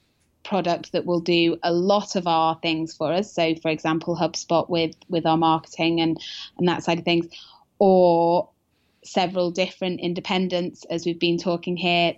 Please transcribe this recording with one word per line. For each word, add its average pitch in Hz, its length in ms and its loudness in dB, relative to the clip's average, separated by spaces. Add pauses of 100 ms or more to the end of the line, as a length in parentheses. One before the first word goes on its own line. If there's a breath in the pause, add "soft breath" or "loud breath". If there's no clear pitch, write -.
(440)
product 175 480 -2
that 175 140 -4
will 175 140 0
do 170 420 2
a 175 100 0
lot 202 440 2
of 175 100 -2
our 160 360 2
things 160 320 -2
for 151 160 -4
us. 190 220 -2
So, 165 300 0
for 160 80 -2
example, 160 440 -2
HubSpot 165 540 -2
with, 165 260 -2 (140)
with 165 160 -2
our 160 140 2
marketing 165 640 0
and, 165 180 -2 (380 loud breath)
and 175 100 2
that 170 160 -2
side 170 140 0
of 170 80 -8
things, 170 200 2 (520 loud breath)
or 175 720 4 (540)
several 180 460 -2
different 180 500 -4
independents, 180 920 -4
as 165 160 -4
we've 170 140 -4
been 170 180 0
talking 175 380 -4
here, 170 420 0